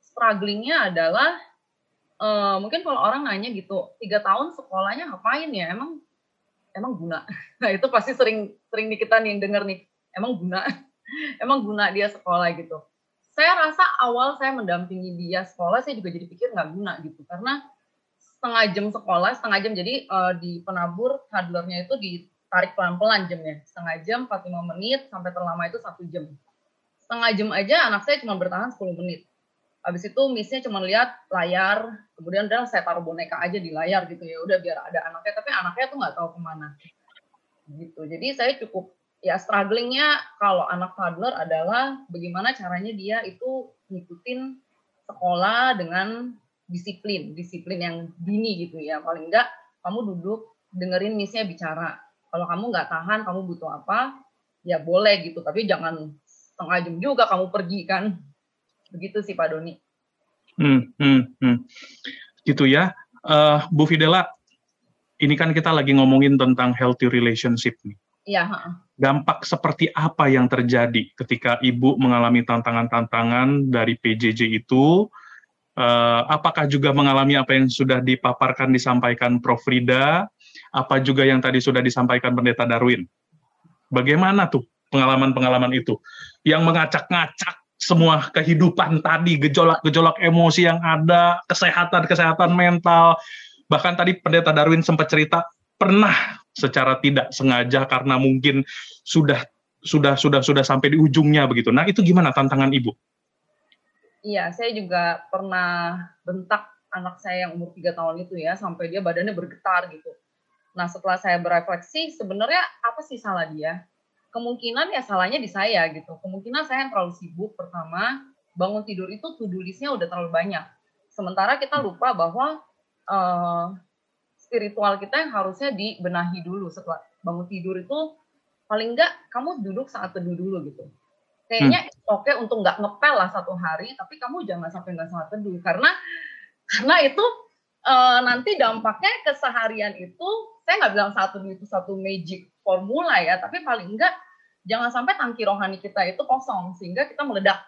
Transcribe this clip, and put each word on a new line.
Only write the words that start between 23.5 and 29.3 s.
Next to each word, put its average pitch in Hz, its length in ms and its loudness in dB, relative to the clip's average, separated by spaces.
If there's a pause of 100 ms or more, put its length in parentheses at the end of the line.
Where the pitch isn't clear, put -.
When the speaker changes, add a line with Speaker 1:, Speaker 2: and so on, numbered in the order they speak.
Speaker 1:
Setengah 165 400 -12
jam, 220 240 -4
empat 190 160 -8
puluh 180 160 -10
lima 170 160 -10
menit, 254 320 -6
sampai 180 240 -12
terlama 175 380 -8
itu 226 100 -12
satu 180 320 -18
jam. 156 160 -12 (800)
Setengah 233 220 -2 (100)
jam 214 160 -4
aja 202 200 0 (120)
anak 202 160 -2
saya 285 160 -2
cuma 214 160 -6
bertahan 185 400 -6
sepuluh 185 240 -10
menit. 175 240 -10 (560)